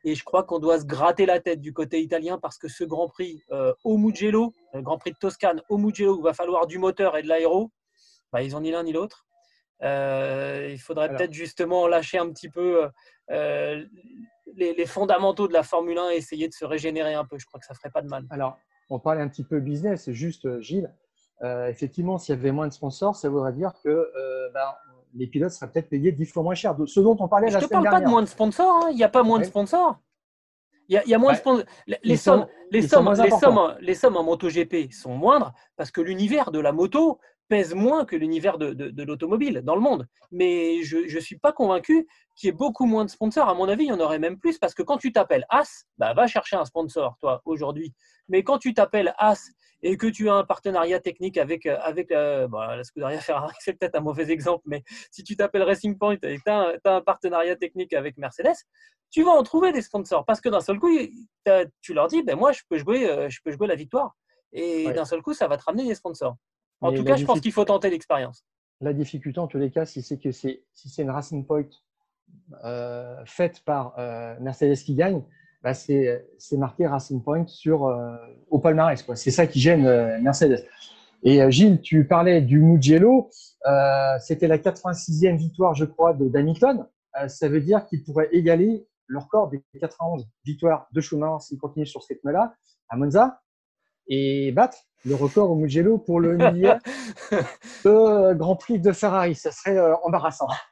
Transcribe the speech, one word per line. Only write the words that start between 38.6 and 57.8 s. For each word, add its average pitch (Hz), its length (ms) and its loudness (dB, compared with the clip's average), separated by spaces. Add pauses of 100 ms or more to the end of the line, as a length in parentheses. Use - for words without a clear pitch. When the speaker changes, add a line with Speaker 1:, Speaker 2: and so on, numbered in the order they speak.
Speaker 1:
de, 135 160 -10
de 143 140 -12
l'automobile 165 600 -4
dans 147 120 -2
le 202 80 0
monde. 196 240 0 (240)
Mais 175 520 0
je, 165 240 -4
je 160 120 -8
suis - 200 -12
pas 294 140 2
convaincu 285 560 0 (260)
qu'il - 120 -8
y - 20 2
ait 165 80 -4
beaucoup 254 300 -2
moins 220 180 2
de 196 60 -8
sponsors. 220 400 0
À - 20 0
mon 185 160 0
avis, 214 160 0
il 294 40 -2
y 247 40 -2
en 180 80 -2
aurait 156 180 0
même 170 200 -4
plus 330 180 -2
parce - 160 -2
que - 100 -8
quand 285 140 -2
tu 233 160 -6
t'appelles 156 380 2
Haas, - 340 -2 (140)
bah, 113 160 -2
va 240 120 4
chercher 202 300 -4
un 160 80 -2
sponsor, 143 560 -6
toi, 127 240 -4
aujourd'hui. 151 480 -6 (360)
Mais 185 140 0
quand 269 140 0
tu 254 160 -4
t'appelles 202 460 0
Haas 214 320 0 (320)
et 185 160 -2
que 220 80 -4
tu 214 240 -2
as 202 40 4
un 196 100 2
partenariat 180 560 -2
technique 185 360 -8
avec, 160 300 -4
euh, 143 160 -2
avec, 165 300 -6
euh, 147 340 -2
bah, 113 300 -8
la 123 80 -12
Scuderia 147 340 -8
Ferrari, 147 380 -6
<laughs> - 40 -20
c'est 185 140 -8
peut-être 175 220 -6
un 151 40 0
mauvais 151 300 -6
exemple, 165 340 -2
mais 147 180 -10 (280)
si - 140 -20
tu 202 120 -12
t'appelles 202 280 -2
Racing 196 340 -2
Point 208 240 -2
et 143 160 -8
que - 60 -16
t'as 208 240 0
un, 165 40 -2 (100)
t'as 190 140 2
un 185 60 0
partenariat 175 540 -2
technique 180 360 -8